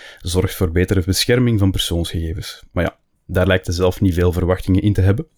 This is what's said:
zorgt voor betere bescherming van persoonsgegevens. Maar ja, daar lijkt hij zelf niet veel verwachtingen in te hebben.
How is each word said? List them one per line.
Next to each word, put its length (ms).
zorgt 360
voor 180
betere 340
bescherming 520
van 120
persoonsgegevens. 920
Maar 120
ja, 120
daar 200
lijkt 200
hij 80
zelf 260
niet 140
veel 180
verwachtingen 500
in 100
te 80
hebben. 260